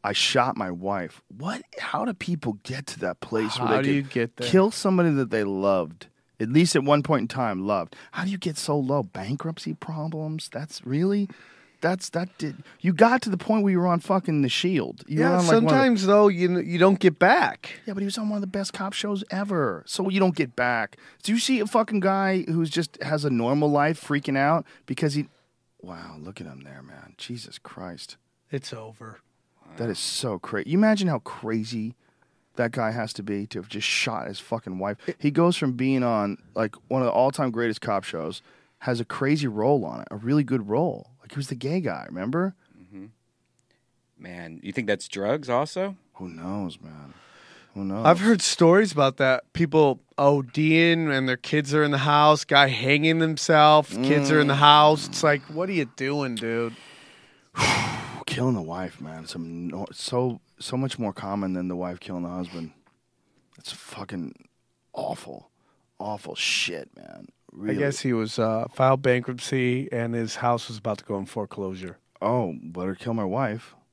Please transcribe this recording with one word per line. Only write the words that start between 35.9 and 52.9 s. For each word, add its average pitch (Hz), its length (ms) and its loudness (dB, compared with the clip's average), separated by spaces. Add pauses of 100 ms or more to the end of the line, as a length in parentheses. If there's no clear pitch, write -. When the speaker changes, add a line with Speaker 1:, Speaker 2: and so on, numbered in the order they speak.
Speaker 1:
on, 107 360 0 (160)
like, 107 200 -2 (140)
one 131 140 0
of 127 40 0
the 117 60 0
all-time 131 380 0
greatest 113 320 -2
cop 101 200 -2
shows, 82 380 -8 (380)
has 123 200 -2
a 117 60 -6
crazy 143 420 -2
role 113 380 2
on 60 160 -8
it, - 100 -16
a - 60 -12
really 127 260 0
good 120 280 -2
role. 147 400 -2 (100)
Like, - 120 -20
he - 40 -10
was 139 120 -8
the 135 60 -8
gay 139 280 -4
guy, 82 260 -6
remember? 147 460 -4 (280)
Speaker 3:
Mm-hmm. 95 240 -20 (1120)
Man, 85 440 -16
you 98 100 -10
think 117 140 -6
that's 101 200 -2
drugs 127 440 -4
also? 180 460 -2 (180)
Speaker 1:
Who 92 160 -12
knows, 87 500 -8
man? 76 320 -20 (640)
Who 98 100 -8
knows? 98 220 -6
Speaker 2:
I've 175 140 6
heard 208 220 4
stories 180 500 4
about 139 260 0
that. 131 340 0
People 156 480 4 (160)
O 143 260 4
Ding 160 680 2
and 135 160 0
their 127 80 0
kids 147 380 -2
are 151 100 4
in 147 80 0
the 139 60 0
house, 147 460 6
guy 143 240 6
hanging 147 520 2